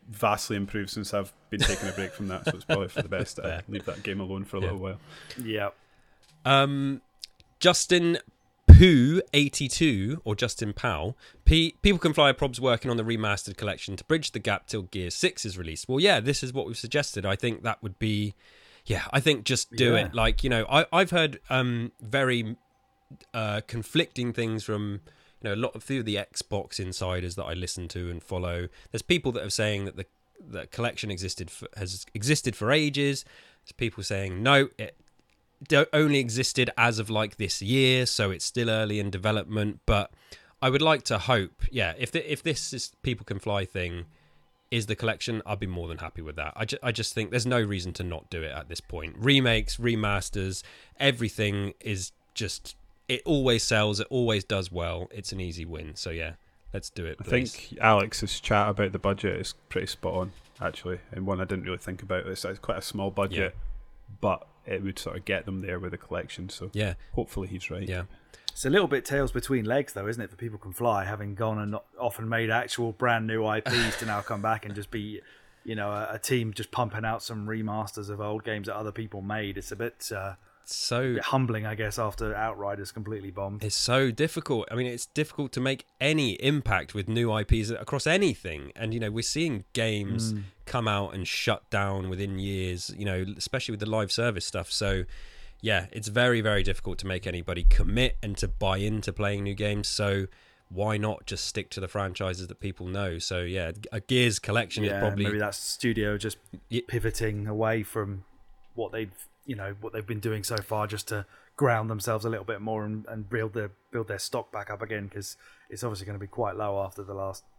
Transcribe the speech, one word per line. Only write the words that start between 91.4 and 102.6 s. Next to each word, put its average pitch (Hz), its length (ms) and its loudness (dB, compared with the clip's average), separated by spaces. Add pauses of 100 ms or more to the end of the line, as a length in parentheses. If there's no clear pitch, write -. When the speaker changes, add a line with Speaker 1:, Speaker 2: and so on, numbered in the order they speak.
Speaker 2:
down 98 400 -2
within 98 280 -4
years, 92 600 -4
you 101 80 -6
know, 92 200 -2 (120)
especially - 340 -6
with 104 80 -6
the 107 100 -4
live 107 220 0
service 117 340 0
stuff. 90 280 -6
So, 95 320 0 (580)
yeah, 98 280 2
it's 107 160 -8
very, 120 340 4
very 104 220 4
difficult 95 340 0
to - 80 -8
make 92 220 -2
anybody 87 420 -4
commit 117 540 6
and 104 120 -4
to 104 120 -2
buy 95 300 2
into 104 360 0
playing 101 300 0
new 101 100 -2
games. 104 340 -2
So 98 380 0 (440)
why 104 280 0
not 107 300 -2
just - 180 -6
stick - 260 -6
to - 80 -10
the 92 80 -4
franchises 92 600 -4
that 87 120 -14
people 92 280 -8